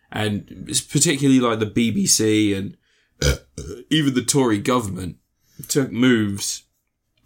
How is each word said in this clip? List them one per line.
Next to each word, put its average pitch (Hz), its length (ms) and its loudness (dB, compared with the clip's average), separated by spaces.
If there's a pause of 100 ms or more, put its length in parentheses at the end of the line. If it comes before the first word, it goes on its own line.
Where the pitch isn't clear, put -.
(120)
and 104 580 -6
it's - 120 -2
particularly, 139 600 2
like, 113 180 2
the 107 60 0
B 117 260 0
B 104 140 0
C 107 480 2
and 98 240 -6 (420)
<coughs> - 80 2 (600)
even 143 240 2
the 120 100 0
Tory 120 360 2
government 98 580 -4 (500)
took 131 240 0
moves 110 720 -2 (640)